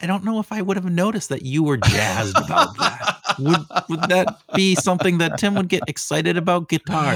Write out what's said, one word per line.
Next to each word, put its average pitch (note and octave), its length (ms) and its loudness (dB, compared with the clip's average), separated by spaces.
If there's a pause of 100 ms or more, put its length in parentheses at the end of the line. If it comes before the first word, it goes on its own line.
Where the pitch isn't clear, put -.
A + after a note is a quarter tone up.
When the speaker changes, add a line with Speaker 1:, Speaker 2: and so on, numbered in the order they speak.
Speaker 1:
I - 40 -6
don't F#3+ 180 -2
know A3 160 -2
if - 100 -6
I G#3+ 120 -4
would F#3+ 140 0
have F#3 140 -2
noticed F#3+ 380 0
that C3+ 160 -6
you C#3 180 0
were D3 140 2
jazzed G#2 640 2
about - 400 0
that. - 420 -2
Speaker 2:
<laughs> - 40 -20 (140)
Speaker 1:
Would, D#3 220 2 (280)
would E3 200 -4
that F3+ 280 2 (200)
be F#3+ 180 4
something F3+ 440 2
that E3 200 0
Tim G3+ 160 0
would F#3+ 140 0
get F3+ 180 -2
excited D#3+ 500 -2
about? F3 320 0
Guitar. D3+ 480 0